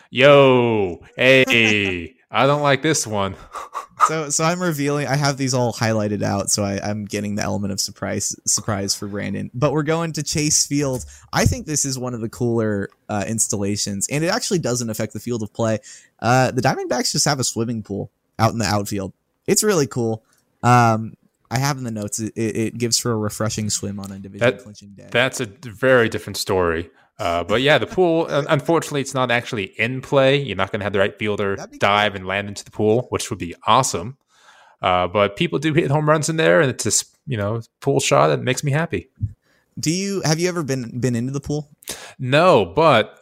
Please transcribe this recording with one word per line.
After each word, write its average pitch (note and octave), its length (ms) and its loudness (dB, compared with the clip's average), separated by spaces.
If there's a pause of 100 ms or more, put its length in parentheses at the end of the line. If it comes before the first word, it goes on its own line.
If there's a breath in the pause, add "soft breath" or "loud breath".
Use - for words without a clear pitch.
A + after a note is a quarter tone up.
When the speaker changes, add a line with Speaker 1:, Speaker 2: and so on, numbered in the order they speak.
(120)
Speaker 1:
Yo, A#2+ 880 6 (140)
hey, A2+ 960 4 (100)
<laughs> - 80 -20
I A#2 140 4
don't D3 160 2
like C#3 220 2
this D#3 240 0
one. G2 320 -2
<laughs> - 60 -20 (600 loud breath)
Speaker 2:
So, D#3 240 -4
so D#3 120 -2
I'm F3 180 0
revealing, C#3+ 460 -2
I C3 80 0
have C#3+ 220 0
these C3+ 160 -2
all B2 180 0
highlighted G#2 520 -2
out, G2+ 280 -2
so G#2+ 100 -2
I, G2 220 -2
I'm G#2 220 -6
getting G#2 300 -6
the G2+ 80 -4
element G2 280 -4
of G2+ 80 -6
surprise, - 560 -6 (100)
surprise G2+ 480 -4
for G#2 140 -10
Brandon. G2+ 460 -8
But B2 180 0
we're D3+ 120 -2
going D#3+ 300 -2
to D3+ 100 -6
Chase D3+ 440 0
Field. C#3 380 -2 (260 loud breath)
I G3 140 2
think B3+ 220 -2
this D3+ 180 -2
is C3 120 -4
one B2 160 -6
of A2+ 60 -8
the A2+ 80 -6
cooler, A2 640 -2 (180)
uh, G#2 180 -2
installations, G2+ 840 -4
and D3 100 -2
it E3 60 0
actually G3+ 320 -2
doesn't B2 300 -4
affect A2 240 -6
the G#2+ 80 -10
field A#2+ 200 -6
of B2+ 120 -8
play. A2+ 260 -2 (400 loud breath)
Uh, B2 320 4
the B2 100 -2
Diamondbacks E4 520 -2
just D#3+ 100 -2
have C#3+ 160 0
a A#2+ 60 -2
swimming A2+ 360 -4
pool G2+ 300 -8 (280)
out A2+ 120 4
in A2 60 -6
the G#2+ 80 -2
outfield. G2 480 -2 (340)
It's G3+ 160 2
really F3+ 240 2
cool. A2+ 340 -4 (420)
Um, A#2 520 4 (340)
I A#2+ 100 -2
have C#3+ 180 -2
in B2+ 80 -10
the A#2 60 -6
notes, G#2 280 -6
it, A2 160 -6
it, A2+ 220 -2
it A2 200 -4
gives A#2 220 -2
for A#2+ 140 -2
a A2 40 -2
refreshing G#2+ 520 -4
swim G2+ 320 -6
on G2 100 -12
a F#2+ 80 -14
division G2+ 260 -6
Speaker 1:
That, B2+ 180 -2
Speaker 2:
clinching G2+ 320 -20
day. G2 160 -20
Speaker 1:
that's B2+ 280 0
a B2+ 60 -4
d-, G#2 240 -16
very A#2+ 400 4
different G#2+ 260 -8
story. F2 540 0 (300 soft breath)
Uh, F2 240 -2
but G#2 180 0
yeah, C#3 160 4
the B2 80 0
pool, E3 420 0
un-, D3 220 -2
unfortunately, D3+ 500 0
it's - 140 -6
not B2+ 160 0
actually A#2 360 -2 (140)
in B2+ 220 -2
play. C3+ 340 4
You're B2 220 -4
not F#2+ 140 -2
gonna G#2 120 -4
have G2+ 100 -4
the G2+ 60 2
right G#2 180 2
fielder G2+ 380 -2
Speaker 2:
That'd F3+ 180 -12
be - 40 -20
Speaker 1:
dive G#2 360 4
Speaker 2:
cool. G2 80 -10
Speaker 1:
and F#2 60 -8
land G2+ 200 -2
into G2 180 -12
the - 60 -20
pool, A2 400 2
which - 180 -4
would G#2 80 -6
be E2+ 160 -10 (140)
awesome. A#2 500 2 (640 soft breath)
Uh, F2+ 260 2
but G2+ 280 0
people E3 240 -2
do D3+ 160 -2
hit D#3 160 2
home D3+ 180 2
runs D#3 180 2
in D#3+ 100 -2
there, E3 220 4
and C3+ 120 2
it's - 120 -8
just, - 320 -2 (120)
you A#2+ 100 -4
know, G#2+ 240 -4 (200)
pool C#3 180 2
shot D3 300 4
that C3+ 120 0
makes B2+ 220 -2
me C#3 80 -2
happy. D3 380 -4 (680)
Speaker 2:
Do D3+ 120 -2
you, F#3+ 340 -2
have D#3+ 140 2
you F3 100 0
ever E3+ 140 -4
been, B2+ 360 -4
been B2 160 0
into B2 160 -4
the C#3 80 -6
pool? D3 300 -6 (480 loud breath)
Speaker 1:
No, C#3 480 4
but A2+ 560 2